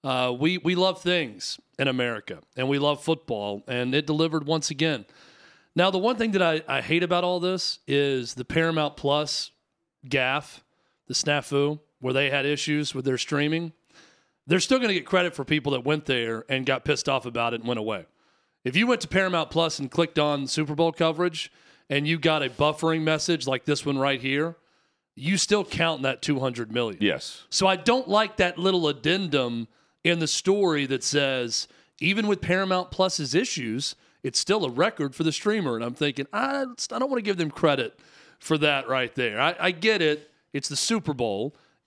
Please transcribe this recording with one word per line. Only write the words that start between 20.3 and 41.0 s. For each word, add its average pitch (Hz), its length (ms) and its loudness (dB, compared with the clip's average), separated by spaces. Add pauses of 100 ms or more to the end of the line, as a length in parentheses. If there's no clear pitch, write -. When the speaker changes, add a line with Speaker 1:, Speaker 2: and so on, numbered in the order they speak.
Speaker 1:
Super 151 300 -2
Bowl 165 160 2
coverage 160 600 -2 (380)
and 143 180 0
you 160 120 0
got 156 240 2
a 127 80 -2
buffering 156 500 2
message 156 460 0
like 131 180 -2
this 147 220 0
one 139 100 0
right 135 240 0
here, 143 340 -2 (600)
you 170 220 0
still 202 280 2
count 160 380 0
that 131 180 -2
two 143 180 0
hundred 120 320 -4
million. 110 300 -2
Speaker 2:
Yes. - 480 -2
Speaker 1:
So - 160 0
I 190 100 4
don't 233 320 2
like 208 300 2
that 175 220 2
little 180 280 2
addendum 139 800 0 (360)
in 170 160 2
the 160 80 0
story 180 580 2
that 131 180 -2
says, 131 640 -2 (320)
"Even 202 280 2
with 202 120 2
Paramount 185 520 0
Plus's 160 420 -2
issues, 139 640 -2 (260)
it's 131 160 -2
still 202 260 0
a 135 60 0
record 143 460 0
for 165 80 -4
the 160 80 2
streamer." 185 440 0
And 113 80 -4
I'm 120 120 -4
thinking, 143 360 -2
I, 269 340 -2 (260)
I 233 80 -6
don't 262 100 0
wanna 247 140 -2
give 196 140 0
them 160 120 -2
credit 135 500 0 (380)
for 156 220 0
that 143 280 0
right 127 280 -2
there. 117 260 0
I, 170 180 2
I 185 120 0
get 185 320 2
it. 151 260 0 (240)
It's 139 160 -4
the 143 60 -6
Super 170 400 0